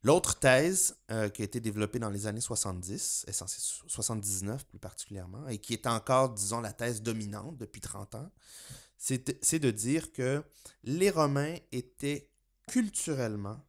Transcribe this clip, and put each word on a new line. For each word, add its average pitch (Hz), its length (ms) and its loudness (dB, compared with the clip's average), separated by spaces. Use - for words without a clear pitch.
L'autre 156 340 6
thèse, 147 600 6
euh, 110 200 0
qui 104 120 -6
a 104 40 0
été 117 140 -4
développée 107 380 -2
dans 110 140 -2
les 101 160 -4
années 107 140 -4
soixante-dix, 95 840 -4
et - 60 -8
censée - 260 -6
so-, - 280 -6
soixante-dix-neuf 101 760 -4
plus - 140 -20
particulièrement, 101 680 -12
et 110 100 -4
qui - 160 -6
est - 140 -4
encore, 127 420 4
disons, 107 320 -2
la 107 120 -6
thèse 117 280 -4
dominante 110 560 -4
depuis 110 240 -12
trente 101 320 -10
ans, 139 180 -12
c'est, - 460 -4
c'est 160 160 4
de 135 120 6
dire 120 420 0
que 139 300 0
les 180 260 4
Romains 151 460 4
étaient 143 580 -4
culturellement 127 1000 0